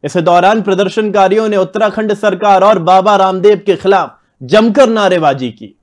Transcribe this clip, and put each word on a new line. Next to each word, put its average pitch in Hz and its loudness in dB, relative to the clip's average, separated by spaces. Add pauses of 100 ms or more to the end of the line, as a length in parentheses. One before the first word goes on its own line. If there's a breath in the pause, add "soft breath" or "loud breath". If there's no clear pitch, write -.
इस 143 -6
दौरान 180 2
प्रदर्शनकारियों 202 -2
ने 208 -2
उत्तराखंड 208 -4
सरकार 196 0
और 202 2
बाबा 190 2
रामदेव 190 0
के 196 0
खिलाफ 185 -2 (240)
जमकर 214 2
नारेबाजी 160 -2
की। 104 -20